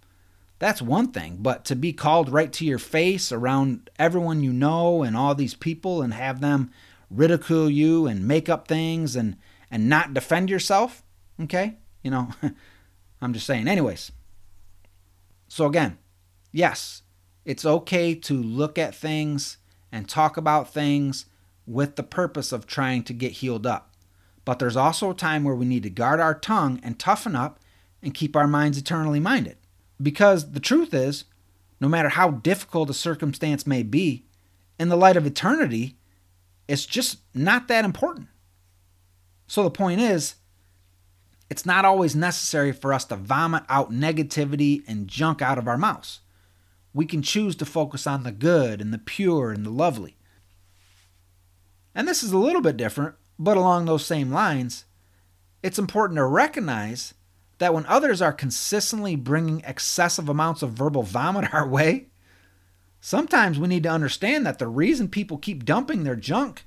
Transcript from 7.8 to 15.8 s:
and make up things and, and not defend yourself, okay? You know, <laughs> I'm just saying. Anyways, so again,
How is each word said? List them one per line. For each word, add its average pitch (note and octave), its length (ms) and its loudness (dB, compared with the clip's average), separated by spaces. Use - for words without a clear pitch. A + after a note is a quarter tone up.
and G2+ 200 -2
make D#3 220 0
up E3 200 -2
things D#3+ 480 -2
and, A2 200 -2
and A2 180 0
not D3+ 260 2
defend E3+ 360 0
yourself, G3+ 520 0
okay? F#3 380 -4
You C3 100 -6
know, B2 160 -2
<laughs> - 800 -10
I'm B2 120 -4
just A2+ 140 -8
saying. B2 220 0
Anyways, D3+ 440 -2
so - 180 0
again, F#2 320 0